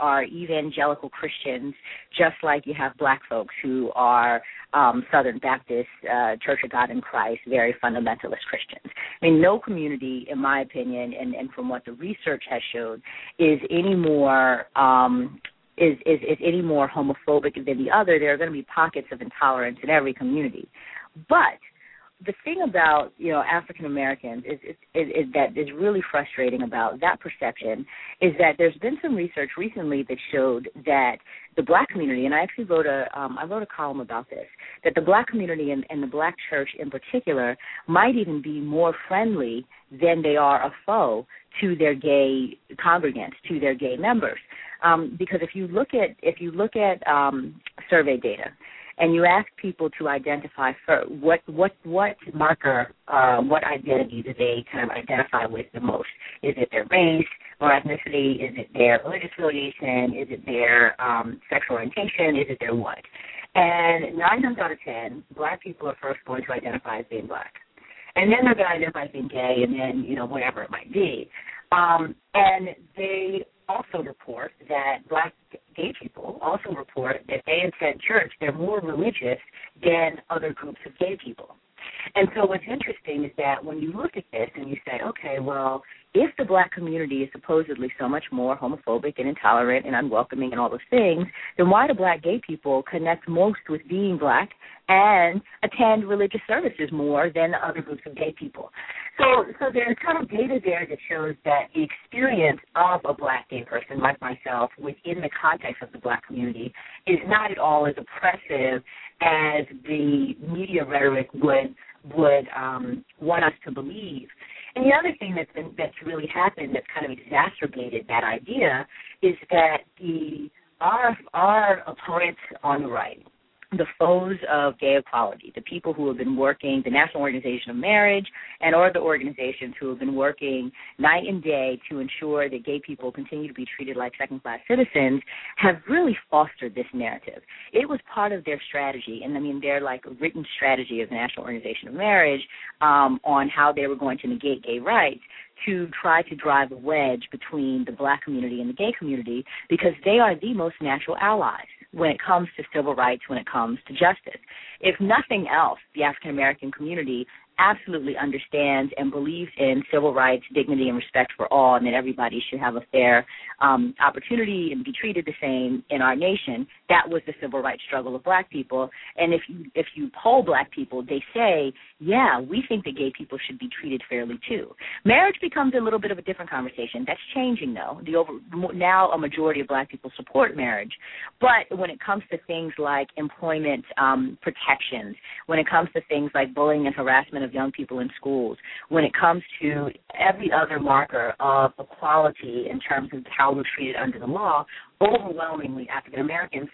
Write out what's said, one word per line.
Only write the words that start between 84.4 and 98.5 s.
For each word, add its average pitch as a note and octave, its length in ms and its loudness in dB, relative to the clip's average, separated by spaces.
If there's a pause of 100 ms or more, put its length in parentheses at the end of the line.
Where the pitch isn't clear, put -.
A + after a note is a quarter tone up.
and C4+ 160 -12
you C#3 60 -6 (100)
say, B2 180 -8
"Okay, C3+ 360 -8
well, C3+ 420 -4 (320)
if C4+ 240 6
the C#4 60 0
black F#3 280 4
community D#3+ 500 -4
is C3+ 100 -4
supposedly D3+ 640 -2
so B2+ 100 -4
much D3 240 -2
more B2+ 240 0
homophobic B2+ 640 -4
and C3 100 -2
intolerant B2 560 2
and C3+ 100 -4
unwelcoming B2+ 580 -2
and A#2 80 -4
all A#2+ 100 0
those A#2+ 180 -8
things, F3+ 380 4 (320)
then F3 100 6
why G#3+ 180 6
do - 80 2
black F3+ 280 2
gay F#3+ 240 0
people C#3 440 0
connect E3 380 -2
most F#3 300 2 (100)
with D#3 200 -4
being F#3+ 280 0
black D3 320 2 (400)
and F#3+ 540 6 (200)
attend A3 460 2
religious G3+ 400 0
services G#3+ 420 -2
more D3 440 0
than E3 200 2
other D#3+ 280 -4
groups C#3+ 240 -12
of D3 80 -14
gay D#3 240 -6
people?" - 320 -14 (480)